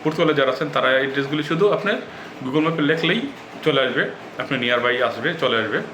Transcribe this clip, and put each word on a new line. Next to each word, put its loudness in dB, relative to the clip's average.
পর্তুগালে 2
যারা 4
আছেন, -4
তারা 2
অ্যাড্রেসগুলি 0
শুধু 2
আপনার 0
Google 2
ম্যাপে 2
লিখলেই 2
চলে 4
আসবে, 0
আপনার -4
নিয়ারবাই 2
আসবে, -2
চলে 2
আসবে। -2